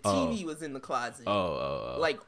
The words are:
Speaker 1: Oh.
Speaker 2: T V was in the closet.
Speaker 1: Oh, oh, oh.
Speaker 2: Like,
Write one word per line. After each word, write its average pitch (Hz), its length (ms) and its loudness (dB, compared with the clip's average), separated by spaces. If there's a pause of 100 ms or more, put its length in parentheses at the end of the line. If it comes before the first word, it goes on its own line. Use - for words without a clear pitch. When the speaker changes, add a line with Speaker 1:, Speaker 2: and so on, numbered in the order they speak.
Speaker 1:
Oh. 190 260 6
Speaker 2:
T - 80 0
V 185 60 -6
was 156 180 -6
in 151 120 -6
the 131 60 -8
closet. 120 460 -4
Speaker 1:
Oh, 101 60 2
oh, 69 640 0
oh. - 40 0
Speaker 2:
Like, 156 280 2